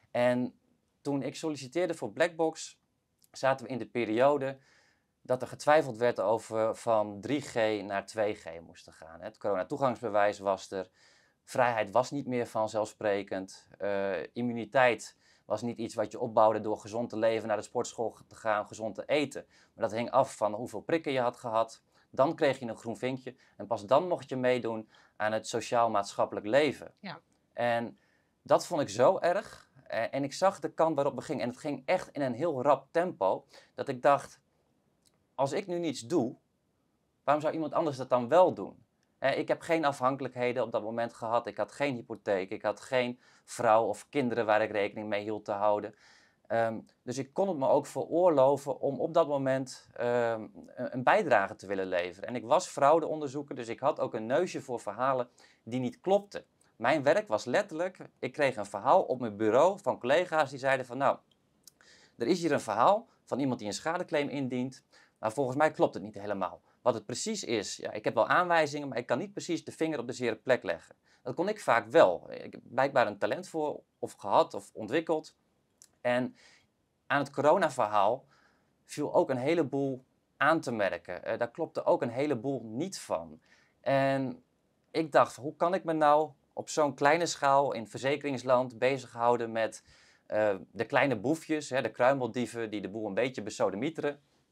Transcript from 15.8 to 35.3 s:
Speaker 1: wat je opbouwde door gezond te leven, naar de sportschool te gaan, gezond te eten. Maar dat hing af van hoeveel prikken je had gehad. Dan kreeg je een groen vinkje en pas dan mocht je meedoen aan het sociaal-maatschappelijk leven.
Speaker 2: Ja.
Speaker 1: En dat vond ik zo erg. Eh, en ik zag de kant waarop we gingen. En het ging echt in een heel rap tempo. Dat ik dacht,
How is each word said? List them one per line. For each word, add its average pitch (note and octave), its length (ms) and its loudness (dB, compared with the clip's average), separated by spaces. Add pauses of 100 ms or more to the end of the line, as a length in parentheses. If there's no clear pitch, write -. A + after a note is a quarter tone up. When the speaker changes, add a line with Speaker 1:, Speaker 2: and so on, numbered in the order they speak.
Speaker 1:
wat G#2+ 160 -2
je G#2+ 80 -10
opbouwde A2 420 6
door G#2+ 180 -2
gezond A2+ 300 -6
te G#2+ 80 -8
leven, A2 300 2
naar G#2 100 2
de G#2+ 60 -6
sportschool - 540 -6 (100)
te - 80 -20
gaan, G#2 320 -2
gezond G#2+ 280 -10
te - 100 -10
eten. C#3 400 -2 (280)
Maar A2+ 160 -2
dat G#2+ 80 -4
hing A#2+ 140 -4
af - 240 2
van G#2 180 0
hoeveel G#2+ 280 -8
prikken D#3+ 300 -2
je C3 80 0
had B2 180 -2
gehad. A2+ 440 -2 (280)
Dan C#3+ 260 2
kreeg C#3 240 2
je B2 60 -8
een A2 120 -8
groen A#2 200 -8
vinkje B2+ 380 -6 (220)
en G2+ 100 -12
pas G#2+ 180 -4
dan D3 220 4
mocht - 220 -4
je C3+ 60 -6
meedoen A#2+ 540 0 (260)
aan G#2+ 160 -2
het A2 160 -2
sociaal-maatschappelijk A2 960 0
leven. C3+ 540 0
Speaker 2:
Ja. E3+ 200 -14 (340)
Speaker 1:
En A#2 460 -2 (420)
dat E3 260 4
vond D#3+ 140 -2
ik A2 80 -2
zo C3 300 4
erg. - 500 -2 (140)
Eh, - 300 -4
en C#3 100 -4
ik C3+ 100 -6
zag F#3+ 260 0
de D#3+ 140 -6
kant D#3+ 220 2
waarop C#3 200 0
we B2 60 -6
gingen. C3 220 -6
En B2 60 -2
het A#2+ 80 -10
ging - 280 -8
echt F#3 260 0
in C#3+ 100 -8
een B2+ 120 -2
heel C#3 280 -2
rap C#3 300 2
tempo. D3 540 0 (300)
Dat - 120 -6
ik B2+ 140 -6
dacht, C#3+ 400 2 (920)